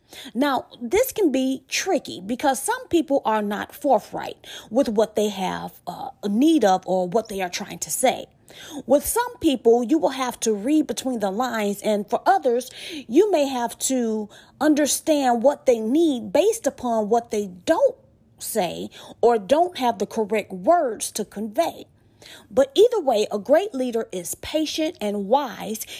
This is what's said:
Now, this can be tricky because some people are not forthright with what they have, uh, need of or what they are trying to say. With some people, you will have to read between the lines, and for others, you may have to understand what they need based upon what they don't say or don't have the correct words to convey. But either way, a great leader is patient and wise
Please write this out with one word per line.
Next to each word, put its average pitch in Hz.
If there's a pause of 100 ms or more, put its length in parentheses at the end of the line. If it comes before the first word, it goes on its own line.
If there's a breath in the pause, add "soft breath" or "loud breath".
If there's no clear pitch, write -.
(360 loud breath)
Now, 262 (120)
this 359
can 349
be 262
tricky 262
because 247
some 508
people 277
are 214
not 202
forthright - (320 loud breath)
with 233
what 214
they 214
have, 180
uh, 170 (140)
need 254
of 185
or 185
what 220
they 196
are 180
trying 180
to -
say. - (580 loud breath)
With 269
some 480
people, 247
you 247
will 294
have 262
to 220
read 262
between 254
the 196
lines, 220
and 208
for -
others, 277 (220 loud breath)
you 320
may 294
have 240
to 226 (320 loud breath)
understand 285
what 277
they 233
need 240
based 370
upon 226
what 233
they 208 (180)
don't 427 (420)
say 180 (300 loud breath)
or 233
don't 311
have 233
the 196
correct 208
words 254
to 208
convey. 220 (640 loud breath)
But 262
either 427
way, 247
a 208
great 320
leader 254
is 175
patient 311
and 202
wise 214 (140 loud breath)